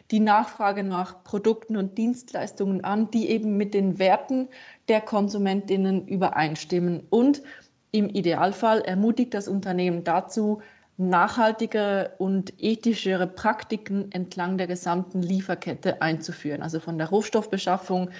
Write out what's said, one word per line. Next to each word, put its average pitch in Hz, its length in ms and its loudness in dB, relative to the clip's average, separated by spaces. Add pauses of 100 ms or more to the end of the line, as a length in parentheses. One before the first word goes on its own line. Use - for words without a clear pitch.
die 214 100 4
Nachfrage 208 640 2
nach 185 400 -4
Produkten 220 540 0
und 190 220 -2
Dienstleistungen 208 840 -2
an, 214 280 0
die 220 180 0
eben 214 260 0
mit 208 200 0
den 190 240 2
Werten 214 500 2 (380)
der 214 140 4
Konsumentinnen 196 1080 0
übereinstimmen. 175 1040 0
Und 262 320 4 (480)
im 208 180 2
Idealfall 196 720 2
ermutigt 220 540 0
das 202 120 -4
Unternehmen 180 560 -2
dazu, 208 600 0 (340)
nachhaltigere 208 1200 2
und 190 440 -2
ethischere 202 640 0
Praktiken 202 840 -4
entlang 185 460 -4
der 180 100 -2
gesamten 180 540 -2
Lieferkette 180 800 -2
einzuführen, 156 600 -4
also 156 200 -6
von 165 160 -6
der 156 100 -2
Rohstoffbeschaffung 190 1040 0 (100)